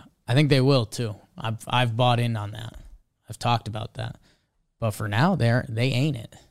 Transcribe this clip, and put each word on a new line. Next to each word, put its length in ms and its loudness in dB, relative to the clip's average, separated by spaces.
I 80 -2
think 140 4
they 120 4
will 260 4
too. 300 -6
I've, 300 -6
I've 300 0
bought 240 4
in 160 -2
on 160 -8
that. 240 -14
I've 100 -14
talked 280 0
about 280 -10
that. 240 -8
But 140 -2
for 160 -6
now, 260 2
they're, 340 2
they 200 -2
ain't 280 0
it. 180 -14